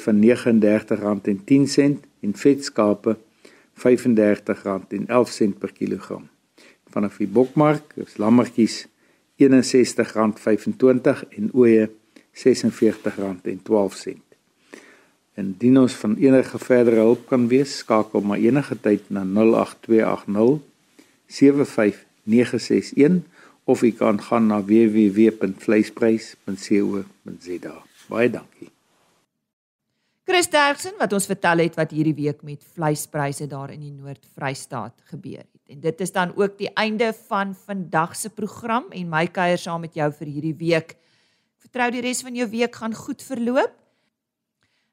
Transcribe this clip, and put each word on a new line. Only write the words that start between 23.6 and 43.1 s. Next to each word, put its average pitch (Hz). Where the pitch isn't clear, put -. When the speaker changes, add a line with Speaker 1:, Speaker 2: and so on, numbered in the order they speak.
Speaker 1:
of 127
u 120
kan 107
gaan 117
na 107
W 107
W 107
W 110
punt 95
vleisprys 110
punt 95
C 101
O 98
punt 90
Z 87
A. -
Baie 113
dankie. -
Speaker 2:
Chris 359
Terksen 294
wat 240
ons 196
vertel 170
het 165
wat 160
hierdie 156
week 143
met 147
vleispryse 151
daar 139
in 151
die 147
Noord-Vrystaat 135
gebeur -
het. -
En 143
dit 160
is 180
dan 180
ook 202
die 196
einde 220
van 196
vandag 175
se 214
program 226
en 180
my 160
kuier 180
saam 170
met 165
jou 151
vir 147
hierdie 151
week. 165
Ek -
vertrou 247
die 247
res 247
van 254
jou 247
week 233
gaan 226
goed -